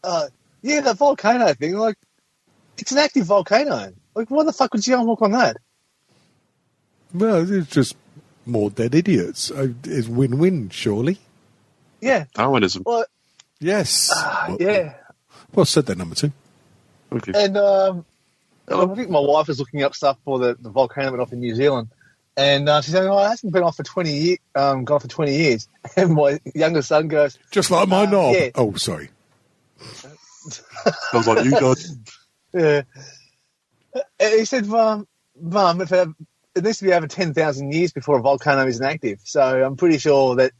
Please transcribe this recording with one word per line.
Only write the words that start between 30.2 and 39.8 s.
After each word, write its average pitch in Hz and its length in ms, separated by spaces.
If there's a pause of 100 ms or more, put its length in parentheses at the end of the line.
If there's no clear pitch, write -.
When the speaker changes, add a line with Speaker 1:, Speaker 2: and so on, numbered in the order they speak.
Speaker 3:
I - 320
was 117 100
like, 113 160
"You, 127 160
God." 131 240
Speaker 1:
<laughs> - 680
Yeah. 151 300 (1400)
And 220 180
he 220 60
said, 220 220
"Mum, 214 380 (320)
Mum, 175 440
if 175 100
it, 180 160 (480)
it 180 80
needs 214 140
to 190 80
be 185 80
over 165 140
ten 170 260
thousand 143 400
years 165 180
before 143 260
a 120 40
volcano 135 460
isn't 123 180
active. 135 400
So 131 360
I'm 135 140
pretty 165 220